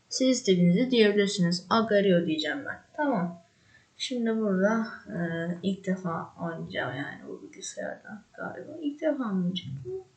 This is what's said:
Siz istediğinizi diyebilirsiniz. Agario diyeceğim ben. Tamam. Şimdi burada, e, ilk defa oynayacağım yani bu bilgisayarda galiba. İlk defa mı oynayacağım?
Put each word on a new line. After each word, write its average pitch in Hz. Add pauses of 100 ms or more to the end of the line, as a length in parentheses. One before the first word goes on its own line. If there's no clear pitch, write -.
Siz 262
istediğinizi 196
diyebilirsiniz. 202
Agario 202
diyeceğim 151
ben. - (160)
Tamam. 254 (540)
Şimdi 226
burada, 214 (220)
e, - (440)
ilk 190
defa 170
oynayacağım 165
yani - (100)
bu -
bilgisayarda - (100)
galiba. - (100)
İlk 285
defa 285
mı 196
oynayacağım? 370 (120)